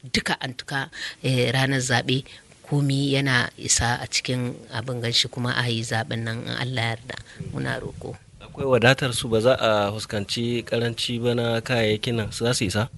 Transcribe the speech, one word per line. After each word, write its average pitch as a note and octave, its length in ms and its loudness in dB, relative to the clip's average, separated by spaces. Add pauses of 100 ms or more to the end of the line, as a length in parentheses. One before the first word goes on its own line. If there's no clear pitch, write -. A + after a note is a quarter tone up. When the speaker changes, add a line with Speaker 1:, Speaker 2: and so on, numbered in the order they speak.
(140)
Speaker 1:
duka - 260 0
an C3 140 -8
tuka, C3+ 360 -6 (340)
eh, B2 280 2
ranar C3+ 300 2
zaɓe B2+ 420 0 (460)
komi C#3 440 2
yana C3+ 440 2
isa A#2 420 2
a B2+ 80 -8
cikin B2+ 460 -2 (180)
abin B2 300 -6
ganshi A#2 260 0
kuma B2 300 -2
a B2 100 0
yi A2+ 160 0
zaɓen A#2 400 -2
nan A2+ 140 -6 (100)
in A#2 80 -6
Allah B2 280 -2
ya A#2 120 0
yarda. B2+ 200 -12 (360)
Muna C3 300 -4
roƙo. - 340 -10 (220)
Speaker 2:
Akwai C#3 320 -8
wadatar B2+ 440 6
su, - 140 -4
ba A2 140 4
za B2+ 180 8
a G#2 320 4
fuskanci A2+ 720 -4
karanci A#2 580 -2
ba A#2+ 140 2
na A#2 260 2
kayayyakin A2+ 540 0
nan, G#2 160 -2
za A#2 220 0
su A#2+ 120 0
isa? G#2 320 0